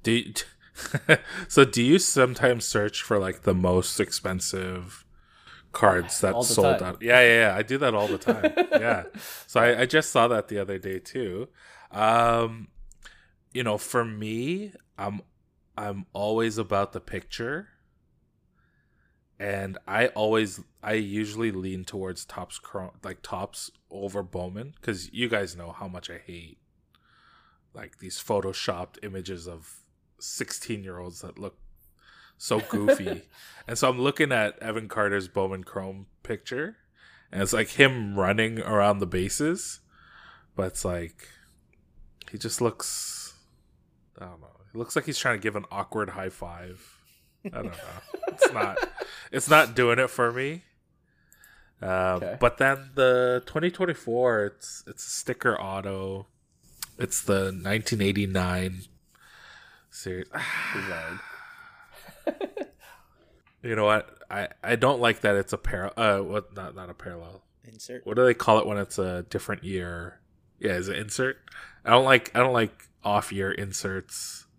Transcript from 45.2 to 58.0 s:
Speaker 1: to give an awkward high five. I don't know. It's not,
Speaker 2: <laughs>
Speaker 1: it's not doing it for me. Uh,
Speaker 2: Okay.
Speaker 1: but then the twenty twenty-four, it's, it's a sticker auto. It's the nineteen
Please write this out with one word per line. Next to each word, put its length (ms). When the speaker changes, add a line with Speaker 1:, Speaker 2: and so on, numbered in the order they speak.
Speaker 1:
to 40
give 140
an 160
awkward 380
high 200
five. 500
I 160
don't 40
know. 60
It's 240
not, 260
Speaker 2:
<laughs> 260
Speaker 1:
it's 180
not 240
doing 240
it 120
for 220
me. 300
Uh, 400
Speaker 2:
Okay. 160
Speaker 1:
but 200
then 360
the 520
twenty 260
twenty-four, 760
it's, 400
it's 200
a 40
sticker 500
auto. 680
It's 240
the 280
nineteen 500